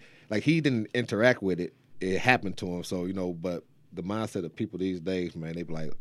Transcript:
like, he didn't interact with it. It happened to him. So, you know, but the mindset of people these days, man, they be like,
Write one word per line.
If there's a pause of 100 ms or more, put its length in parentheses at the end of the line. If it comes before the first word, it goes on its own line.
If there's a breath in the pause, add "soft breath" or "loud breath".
(280 soft breath)
like,
he
didn't
interact
with
it. (300)
It
happened
to
him.
So,
you
know,
but (300)
the
mindset
of
people
these
days,
man,
they
be
like,